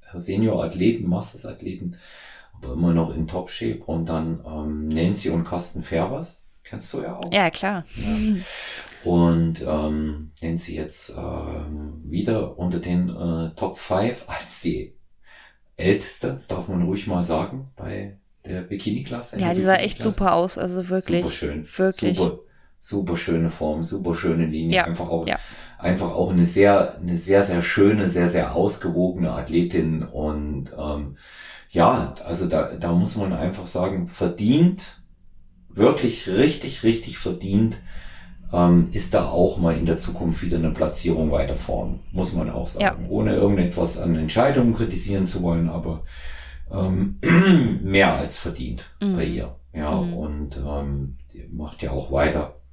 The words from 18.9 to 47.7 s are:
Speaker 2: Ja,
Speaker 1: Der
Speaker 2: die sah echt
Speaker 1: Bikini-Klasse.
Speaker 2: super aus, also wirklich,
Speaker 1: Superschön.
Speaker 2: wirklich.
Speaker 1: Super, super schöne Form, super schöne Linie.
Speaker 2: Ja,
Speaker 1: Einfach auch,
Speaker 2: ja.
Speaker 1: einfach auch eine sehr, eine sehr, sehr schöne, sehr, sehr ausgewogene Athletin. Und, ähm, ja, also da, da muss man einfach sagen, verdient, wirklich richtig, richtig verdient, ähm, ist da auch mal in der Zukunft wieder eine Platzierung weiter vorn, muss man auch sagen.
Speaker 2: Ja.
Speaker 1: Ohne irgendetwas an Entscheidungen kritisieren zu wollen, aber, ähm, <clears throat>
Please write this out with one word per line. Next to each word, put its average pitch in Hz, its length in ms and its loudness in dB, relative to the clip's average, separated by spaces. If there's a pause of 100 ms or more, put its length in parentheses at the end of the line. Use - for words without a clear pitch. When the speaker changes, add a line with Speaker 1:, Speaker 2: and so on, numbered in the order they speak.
Speaker 2:
Ja, 185 80 2
Speaker 1:
Der 175 80 2
Speaker 2:
die 185 60 2
sah 190 140 6
echt 196 240 -2
Speaker 1:
Bikini-Klasse. - 120 2
Speaker 2:
super 190 220 2
aus, 175 240 2
also 180 320 -4
wirklich, 180 340 0
Speaker 1:
Superschön. 156 420 -6 (120)
Speaker 2:
wirklich. 190 400 2
Speaker 1:
Super, 87 220 0 (400)
super 90 360 -2
schöne 85 320 0
Form, 78 340 -2
super 85 320 -2
schöne 82 320 2
Linie. 80 300 0
Speaker 2:
Ja, 180 100 4
Speaker 1:
Einfach 165 240 -4
auch, 165 180 -2
Speaker 2:
ja. - 100 0 (420)
Speaker 1:
einfach 92 340 0
auch 92 180 0
eine 87 120 6
sehr, 98 540 6
eine 87 180 -4
sehr, 98 280 4
sehr 90 200 0
schöne, 101 460 4
sehr, 87 200 2
sehr - 260 0
ausgewogene 87 760 0
Athletin. 80 720 0
Und, 73 720 -6
ähm, 73 380 -6 (540)
ja, - 440 4 (120)
also 90 220 -2
da, - 280 0
da 87 160 -2
muss 90 240 4
man 95 180 -2
einfach 92 340 -4
sagen, 95 400 -2
verdient, 170 920 2 (680)
wirklich - 600 2
richtig, 135 540 2
richtig 113 340 2
verdient, 98 600 0 (760)
ähm, 87 380 8
ist - 220 -2
da - 160 4
auch 87 280 4
mal 85 200 2
in 80 80 0
der 82 120 2
Zukunft - 460 -2
wieder 85 140 0
eine 82 140 2
Platzierung 80 600 0
weiter 69 240 0
vorn, - 460 -4 (100)
muss 90 220 0
man - 160 -2
auch - 180 -4
sagen. - 380 0
Speaker 2:
Ja. - 40 -8
Speaker 1:
Ohne 107 260 2
irgendetwas 90 600 2
an 85 180 2
Entscheidungen 117 580 4
kritisieren 98 520 0
zu 87 160 -2
wollen, 85 280 2
aber, 82 340 -4 (680)
ähm, 92 500 0
<clears throat> 170 600 8